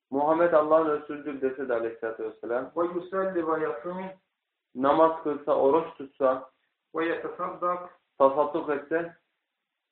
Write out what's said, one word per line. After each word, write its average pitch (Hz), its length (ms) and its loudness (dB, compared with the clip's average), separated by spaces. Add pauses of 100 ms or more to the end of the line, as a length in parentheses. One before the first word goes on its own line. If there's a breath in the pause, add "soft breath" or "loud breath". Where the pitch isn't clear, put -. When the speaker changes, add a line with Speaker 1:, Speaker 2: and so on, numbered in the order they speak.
(100)
Speaker 1:
Muhammed 160 420 2
Allah'ın 151 480 4
Resulüdür 143 400 -10
dese 131 280 -4
de 120 60 0
aleyhissalatü 113 500 -6
vesselam 113 500 -6
Speaker 2:
ويصلي 180 680 -4
ويصوم 160 600 -4 (680)
Speaker 1:
namaz 160 480 4
kılsa, 147 320 -2
oruç 139 400 4
tutsa 131 560 -2 (440)
Speaker 2:
ويتصدق 165 840 -4 (400)
Speaker 1:
tasadduk 143 520 2
etse 165 440 -4 (760)